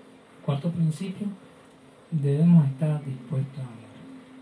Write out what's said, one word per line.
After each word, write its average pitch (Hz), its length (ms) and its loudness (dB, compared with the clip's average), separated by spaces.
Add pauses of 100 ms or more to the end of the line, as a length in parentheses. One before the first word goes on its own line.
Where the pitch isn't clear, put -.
(460)
cuarto 151 260 -2
principio, 180 560 -2 (840)
debemos 151 560 6
estar 151 360 -2
dispuestos 135 560 -6
a 131 40 -10
morir. - 240 -16 (540)